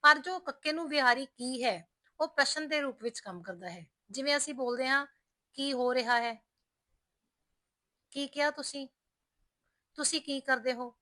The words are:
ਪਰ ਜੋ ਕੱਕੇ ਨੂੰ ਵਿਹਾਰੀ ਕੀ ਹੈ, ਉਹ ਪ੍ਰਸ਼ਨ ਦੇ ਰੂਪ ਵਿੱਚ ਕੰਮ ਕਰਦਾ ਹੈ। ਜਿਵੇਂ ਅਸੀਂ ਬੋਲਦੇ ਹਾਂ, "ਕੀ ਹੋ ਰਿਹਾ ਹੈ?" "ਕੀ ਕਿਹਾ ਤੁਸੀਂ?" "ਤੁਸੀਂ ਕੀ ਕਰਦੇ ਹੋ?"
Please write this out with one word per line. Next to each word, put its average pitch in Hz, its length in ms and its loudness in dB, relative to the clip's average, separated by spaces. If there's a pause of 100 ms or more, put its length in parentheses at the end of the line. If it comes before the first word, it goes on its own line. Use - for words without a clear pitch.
ਪਰ 302 140 10
ਜੋ 359 220 -6
ਕੱਕੇ 302 320 -4
ਨੂੰ 330 160 -4
ਵਿਹਾਰੀ 269 400 4
ਕੀ 247 360 -6
ਹੈ, 214 120 2 (440)
ਉਹ 311 80 0
ਪ੍ਰਸ਼ਨ 302 400 0
ਦੇ 302 120 0
ਰੂਪ 269 220 -4
ਵਿੱਚ 233 180 -6
ਕੰਮ 180 220 -12
ਕਰਦਾ 180 280 -12
ਹੈ। 175 140 -14 (260)
ਜਿਵੇਂ 269 260 0
ਅਸੀਂ 285 180 -2
ਬੋਲਦੇ 247 340 -2
ਹਾਂ, 277 160 2 (540)
"ਕੀ 277 140 -2
ਹੋ 247 220 2
ਰਿਹਾ 240 260 4
ਹੈ?" 233 160 -4 (1800)
"ਕੀ 277 140 -4
ਕਿਹਾ 294 260 0
ਤੁਸੀਂ?" 285 340 -8 (1120)
"ਤੁਸੀਂ 302 240 0
ਕੀ 277 200 -4
ਕਰਦੇ 254 320 0
ਹੋ?" 240 280 -10